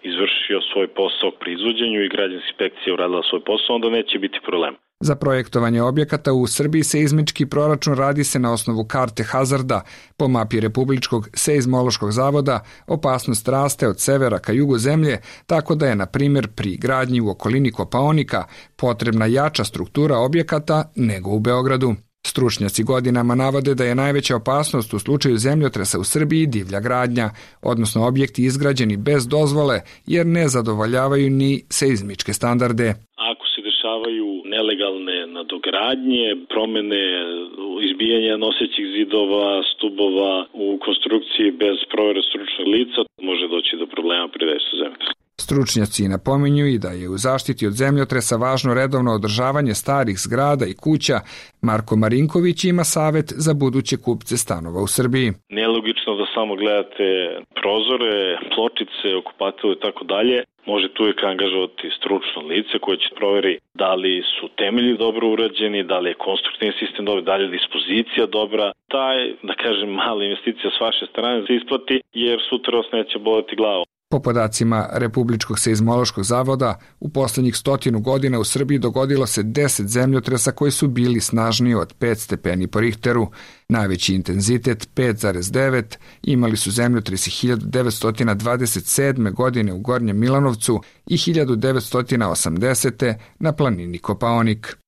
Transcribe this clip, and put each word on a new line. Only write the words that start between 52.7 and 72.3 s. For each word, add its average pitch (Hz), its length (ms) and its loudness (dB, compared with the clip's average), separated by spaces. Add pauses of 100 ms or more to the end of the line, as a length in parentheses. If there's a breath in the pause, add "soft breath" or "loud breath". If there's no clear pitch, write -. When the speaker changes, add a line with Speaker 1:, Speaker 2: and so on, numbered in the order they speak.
Speaker 2:
savet 156 500 0 (120)
za 160 80 4
buduće 135 440 0
kupce 117 400 -2
stanova 85 440 -4
u 101 60 0
Srbiji. 123 460 2 (260)
Speaker 1:
Nelogično 113 600 0
da 101 60 0 (100)
samo 110 260 0
gledate 104 460 0 (520)
prozore, 110 560 0 (380)
pločice, 113 540 -2 (140)
okupatele 98 520 -2
i - 120 -6
tako 98 180 -6 (100)
dalje. 120 240 2 (360)
Možete 95 300 -2
uvijek 104 180 0 (100)
angažovati 92 540 -2 (140)
stručno - 400 -2 (120)
lice 110 240 -2 (100)
koje 95 180 0
će - 60 -2 (100)
proveri 101 340 2 (280)
da 92 100 2 (100)
li 95 120 0 (200)
su - 120 -8 (140)
temelji 113 460 0
dobro 113 280 0
urađeni, 104 580 -2
da 92 80 0
li 90 100 -2
je - 180 -8
konstruktivni 98 540 -4
sistem 107 240 -8
dobar, 101 240 0
da 95 60 2
li 98 100 0
je 90 120 -6
dispozicija 107 640 -2 (160)
dobra. 107 260 0 (300)
Taj, 131 220 0 (320)
da - 40 -4 (100)
kažem, 104 260 -2 (120)
mala 104 280 -2
investicija 101 420 -4
s - 140 -4
vaše 110 260 -2
strane 120 340 -2
se 110 140 0
isplati 131 360 -2 (280)
jer 120 140 2 (120)